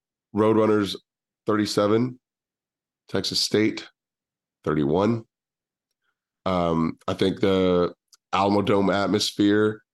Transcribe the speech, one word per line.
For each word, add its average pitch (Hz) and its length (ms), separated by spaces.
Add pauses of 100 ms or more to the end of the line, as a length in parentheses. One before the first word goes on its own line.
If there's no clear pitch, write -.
(360)
Roadrunners 107 600 (500)
thirty-seven, 107 760 (920)
Texas 95 300
State - 500 (760)
thirty-one. 85 640 (1200)
Um, 85 520 (100)
I 92 60
think 92 260
the 92 540 (400)
Alamo 101 300
Dome 101 260
atmosphere 104 920 (100)